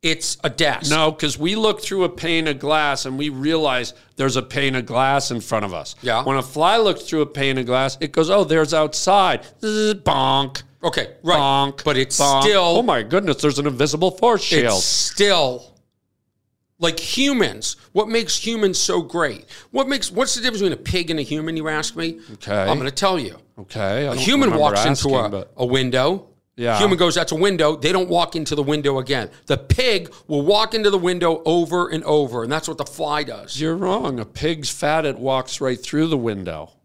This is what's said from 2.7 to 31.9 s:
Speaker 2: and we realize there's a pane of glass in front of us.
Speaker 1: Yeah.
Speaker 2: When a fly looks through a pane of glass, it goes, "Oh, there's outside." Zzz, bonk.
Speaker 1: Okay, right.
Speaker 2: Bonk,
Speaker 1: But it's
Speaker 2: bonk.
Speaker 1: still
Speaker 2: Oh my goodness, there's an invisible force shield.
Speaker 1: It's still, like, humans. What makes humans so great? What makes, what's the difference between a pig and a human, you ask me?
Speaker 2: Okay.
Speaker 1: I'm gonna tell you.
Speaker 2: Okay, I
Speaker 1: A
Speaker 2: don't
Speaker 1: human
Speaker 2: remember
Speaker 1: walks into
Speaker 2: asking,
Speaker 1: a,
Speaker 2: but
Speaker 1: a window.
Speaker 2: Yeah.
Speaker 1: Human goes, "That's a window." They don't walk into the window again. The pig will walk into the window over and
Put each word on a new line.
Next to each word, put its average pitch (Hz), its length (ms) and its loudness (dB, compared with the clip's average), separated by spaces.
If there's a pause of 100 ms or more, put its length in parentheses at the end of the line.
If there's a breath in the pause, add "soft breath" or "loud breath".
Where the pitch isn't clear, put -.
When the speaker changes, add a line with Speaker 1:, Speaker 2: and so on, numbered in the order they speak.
Speaker 2:
and 131 120 -6
we 151 100 -4
realize 135 640 -2 (220 soft breath)
there's 135 220 0
a 131 60 0
pane 135 340 -2
of 123 100 -4
glass 135 460 0
in 120 80 -4
front 107 240 -2
of 92 100 -6
us. 76 260 -10
Speaker 1:
Yeah. 120 220 0
Speaker 2:
When 135 140 0
a 131 60 0
fly 156 340 0
looks 214 260 2
through 160 200 -2
a 143 40 0
pane 139 320 -2
of 127 80 -4
glass, 131 340 0
it 147 120 -6
goes, 160 180 2
"Oh, 196 140 4
there's 156 280 2
outside." 165 680 2 (220 loud breath)
Zzz, 214 320 0 (100)
bonk. 135 580 0 (220)
Speaker 1:
Okay, 151 300 -2 (100)
right. 170 160 4
Speaker 2:
Bonk, 139 420 0
Speaker 1:
But 147 140 2
it's 131 240 0
Speaker 2:
bonk. 139 220 4
Speaker 1:
still 196 200 4
Speaker 2:
Oh 175 200 4
my 156 200 2
goodness, 151 360 0
there's 147 200 0
an 143 80 -2
invisible 151 460 0
force 226 320 2
shield. 120 320 2
Speaker 1:
It's 92 80 0
still, 165 880 0 (1080)
like, 165 220 -2
humans. 233 760 -2 (160 soft breath)
What 214 160 0
makes 226 280 -2
humans 208 420 -2
so 180 220 0
great? 160 460 -4 (240 loud breath)
What 262 180 -2
makes, 269 220 -4
what's 220 240 -2
the 240 80 -8
difference 220 180 -2
between 190 180 2
a - 40 -16
pig 170 280 -2
and 160 80 -2
a 147 40 -4
human, 156 340 -6
you 156 120 -6
ask 156 280 -4
me? 165 240 -6 (140)
Speaker 2:
Okay. - 200 -8
Speaker 1:
I'm 143 220 0
gonna 131 140 -4
tell 185 280 0
you. 104 180 -8 (220)
Speaker 2:
Okay, 107 220 -10
I 101 200 -2
Speaker 1:
A 147 80 -2
Speaker 2:
don't 123 100 -4
Speaker 1:
human 247 320 2
Speaker 2:
remember 120 120 2
Speaker 1:
walks 104 220 4
into 127 60 4 (240)
Speaker 2:
asking, - 20 -
Speaker 1:
a, 113 140 0
Speaker 2:
but 98 260 -10
Speaker 1:
a 127 100 -2
window. 131 600 0 (320)
Speaker 2:
Yeah. 117 200 0
Speaker 1:
Human 190 200 4
goes, 170 160 4
"That's 170 180 -2
a 160 40 -4
window." 160 400 2
They 156 160 0
don't 185 160 0
walk 170 280 0
into 156 180 -4
the 147 80 0
window 139 360 0
again. 127 320 -4 (160 loud breath)
The 143 120 2
pig 214 540 0 (140)
will 147 160 -2
walk 208 320 2
into 214 160 2
the 196 80 2
window 175 460 0
over 170 440 2
and 160 160 -4